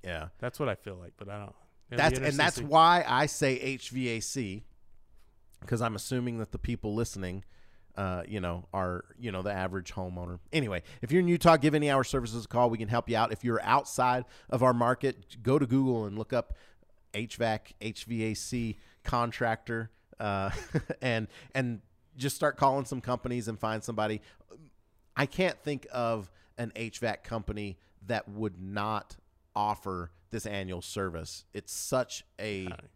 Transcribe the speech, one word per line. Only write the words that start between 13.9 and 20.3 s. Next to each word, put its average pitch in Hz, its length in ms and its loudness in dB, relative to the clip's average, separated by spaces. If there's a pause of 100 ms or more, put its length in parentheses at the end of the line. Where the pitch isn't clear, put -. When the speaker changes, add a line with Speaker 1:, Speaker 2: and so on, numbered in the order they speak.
Speaker 1:
of 123 140 2
our 127 100 8
market, 123 680 0
go 131 160 6
to 139 80 2
Google 127 380 2
and 101 120 -6
look 110 160 -4
up - 240 -2 (560)
H 110 240 -6
vac, 110 420 -2
H 107 260 -8
V 110 180 -2
A 110 100 0
C 117 460 -4 (240)
contractor. 117 880 0 (280)
Uh, 98 320 0 (240)